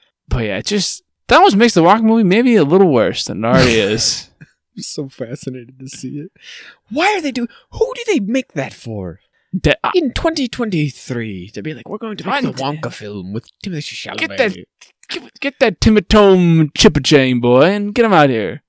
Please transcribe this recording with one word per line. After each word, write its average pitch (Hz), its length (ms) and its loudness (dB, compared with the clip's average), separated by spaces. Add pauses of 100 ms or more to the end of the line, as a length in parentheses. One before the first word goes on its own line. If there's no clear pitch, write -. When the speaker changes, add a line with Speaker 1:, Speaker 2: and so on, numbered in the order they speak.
(280)
Speaker 1:
but 123 160 -2
yeah, 107 140 -6
it 180 80 -10
just, - 360 -6 (260)
that 254 80 6
almost 302 200 6
makes 226 180 4
the 170 80 4
Wonka 202 200 4
movie 226 220 2
maybe 226 320 4
a 170 80 4
little 180 280 4
worse 104 320 0
than 98 200 -6
it - 40 -2
already 127 240 4
Speaker 2:
<laughs> 113 60 2
Speaker 1:
is. 107 500 -2 (480)
Speaker 2:
I'm - 60 -12
so - 260 -10
fascinated 127 720 -14
to 131 100 -18
see 135 300 -14
it. 151 140 -16 (580)
Why 339 260 -2
are 370 60 -6
they 294 100 -6
doing, 233 160 -6 (220)
who 508 240 -2
do 480 80 -14 (100)
they 302 80 0
make 233 340 -4
that 135 200 -8
for? 95 460 -12 (380)
Speaker 1:
De-, - 240 2
uh, - 120 -4
Speaker 2:
In 330 180 -2
twenty 320 340 -4
twenty-three, 127 1080 -6
to 104 80 -10
be 151 100 -10
like, 127 160 -18
"We're - 80 -10
going 214 220 -12
to - 80 -14
make 262 160 -4
the 240 60 -2 (140)
Speaker 1:
Mind 147 200 -6
Speaker 2:
Wonka 147 100 -10
film 101 400 -12
with 110 140 -10 (180)
Timothée 170 160 -10 (320)
Chalamet." - 60 -10
Speaker 1:
Get - 200 -8
that, 220 180 -2 (520)
get, - 320 -14
get 277 200 -6
that 220 200 0
Timotone 190 920 4
Chipachane 135 680 4
boy 123 220 4
and 208 320 0
get 233 100 2
him 220 80 0
out 151 160 6
here. 110 400 -4